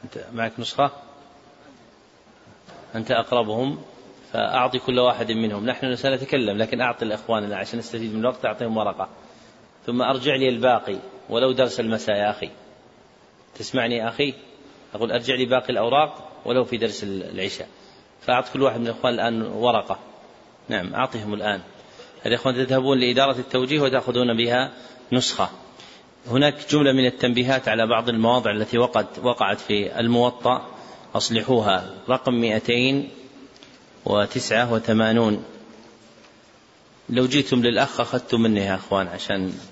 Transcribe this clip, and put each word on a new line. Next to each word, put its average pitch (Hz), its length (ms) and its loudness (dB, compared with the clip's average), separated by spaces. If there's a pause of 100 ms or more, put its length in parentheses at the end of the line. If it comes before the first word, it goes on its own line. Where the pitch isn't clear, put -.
أنت - 280 -14
معك 113 260 -4
نسخة؟ 139 340 0 (2000)
أنت 113 160 -6
أقربهم، 117 720 0 (500)
فأعطي 123 460 0
كل 123 200 0
واحد 117 340 2
منهم. 110 340 -2
نحن 127 300 -4
سنتكلم، 131 640 0
لكن 110 220 -2
أعطي 123 240 -2
الإخوان 107 480 -2
عشان 101 260 -8
نستفيد 113 360 -8
من 110 60 -4
الوقت، 123 240 -2
أعطيهم 113 320 -2
ورقة، 101 320 -2 (760)
ثم 123 160 -2
أرجع 131 320 0
لي 131 140 2
الباقي 117 500 2 (300)
ولو 127 240 2
درس 123 280 0
المساء 110 360 -2
يا 104 140 2
أخي. - 200 -6 (1040)
تسمعني 120 420 -2
يا 113 120 -2
أخي؟ 135 260 -2 (600)
أقول 110 180 -2
أرجع 120 220 0
لي 127 100 2
باقي 123 260 0
الأوراق 123 760 0
ولو 123 200 2
في 123 120 -4
درس 107 280 -4
ال-، 95 180 -6
العشاء، 87 460 -8 (540)
فأعط 127 300 0
كل 131 100 0
واحد 120 180 2
من 117 60 -2
الإخوان 117 280 -2
الآن 113 280 -2
ورقة. 104 560 0 (680)
نعم، 95 260 -4
أعطهم 104 400 -4
الآن. 104 260 -2 (640)
الإخوان 120 280 0
تذهبون 131 440 2
لإدارة 123 400 4
التوجيه 127 420 0
وتأخذون 123 560 2
بها 120 360 2 (400)
نسخة. 123 380 0 (760)
هناك 143 440 0
جملة 143 220 4
من 131 140 4
التنبيهات 123 640 0
على 113 180 2
بعض 117 220 2
المواضع 113 420 2
التي 107 280 -2
وقت-، 117 440 0
وقعت 107 380 0
في 104 400 -2
الموطأ، 120 680 2 (480)
أصلحوها. 104 800 0 (140)
رقم 127 260 0
مائتين 120 760 0 (920)
وتسعة 113 680 0
وثمانون، 110 720 2 (1600)
لو 123 180 2
جيتم 131 360 2
للأخ 120 380 2
أخذتم 120 400 0
منه 110 200 4
يا 98 140 0
أخوان 95 320 0
عشان 92 460 -4 (200)